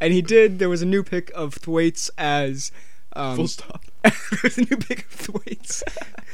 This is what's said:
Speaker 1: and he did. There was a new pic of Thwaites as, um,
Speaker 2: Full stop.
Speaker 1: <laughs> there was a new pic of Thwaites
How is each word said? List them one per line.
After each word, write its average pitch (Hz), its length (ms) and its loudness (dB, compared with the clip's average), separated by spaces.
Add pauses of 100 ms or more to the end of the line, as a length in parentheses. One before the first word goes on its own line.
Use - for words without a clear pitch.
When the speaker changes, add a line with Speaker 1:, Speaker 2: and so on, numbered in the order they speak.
Speaker 1:
and 165 140 4
he 185 80 6
did. 208 360 6
There 185 120 2
was 175 100 0
a 175 60 2
new 196 160 4
pic 180 320 -2
of 151 200 -4
Thwaites 165 600 2
as, 143 560 -2 (420)
um, 131 220 -4
Speaker 2:
Full 170 120 0
stop. - 360 -6 (100)
Speaker 1:
<laughs> - 100 -6
there 214 80 8 (300)
was 240 140 2
a 247 60 2
new 262 160 2
pic 240 260 -4
of - 80 -8
Thwaites - 680 -6 (520)